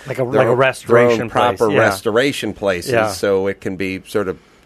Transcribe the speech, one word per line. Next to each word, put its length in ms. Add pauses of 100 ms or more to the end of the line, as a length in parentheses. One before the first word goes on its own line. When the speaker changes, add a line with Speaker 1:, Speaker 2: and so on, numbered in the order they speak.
Speaker 1:
Like 120
a, 60
Speaker 2:
Their 80
Speaker 1:
like 140
a 40
Speaker 2:
own, 60
Speaker 1:
restoration 600
Speaker 2:
their 80
own 60
proper 360
Speaker 1:
place, 60
yeah. 80
Speaker 2:
restoration 760
places, 380
Speaker 1:
Yeah. 160
Speaker 2:
so 400
it 120
can 160
be 300
sort 220
of 100 (280)